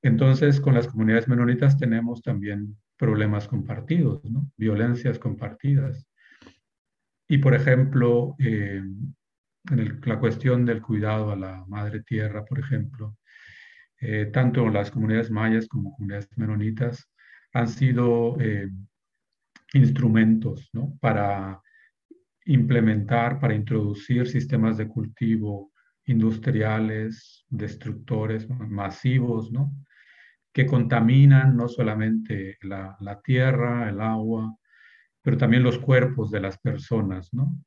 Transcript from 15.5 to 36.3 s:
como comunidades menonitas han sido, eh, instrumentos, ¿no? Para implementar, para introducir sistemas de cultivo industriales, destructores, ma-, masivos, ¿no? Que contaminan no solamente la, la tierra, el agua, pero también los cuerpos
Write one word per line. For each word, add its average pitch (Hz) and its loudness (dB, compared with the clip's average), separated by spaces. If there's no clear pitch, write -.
como 98 -6
comunidades 101 -8
menonitas 110 -4
han 120 0
sido, 120 2
eh, 101 -2
instrumentos, 110 4
¿no? 127 -6
Para 101 -2
implementar, 117 2
para 110 0
introducir 107 -2
sistemas 110 0
de 107 -6
cultivo 107 -4
industriales, 110 -2
destructores, 107 -6
ma-, 123 -8
masivos, 110 -2
¿no? 139 -2
Que 131 2
contaminan 131 6
no 120 0
solamente 110 -2
la, 95 -12
la 101 -12
tierra, 120 0
el 101 -6
agua, 110 -4
pero 135 2
también 123 4
los 123 2
cuerpos 123 2